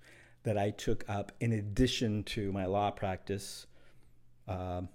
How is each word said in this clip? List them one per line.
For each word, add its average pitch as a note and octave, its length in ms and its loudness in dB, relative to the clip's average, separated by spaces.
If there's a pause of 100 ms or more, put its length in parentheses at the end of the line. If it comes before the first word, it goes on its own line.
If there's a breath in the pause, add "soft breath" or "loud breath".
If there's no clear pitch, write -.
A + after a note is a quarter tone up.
(420 loud breath)
that G#2+ 140 2
I G#2 140 2
took - 360 2
up G2+ 320 -4
in A#2+ 140 2
addition G#2 720 2
to G2 260 -2
my G2 140 -2
law G2+ 260 2
practice, - 760 -4 (840 soft breath)
um, F#2 460 -4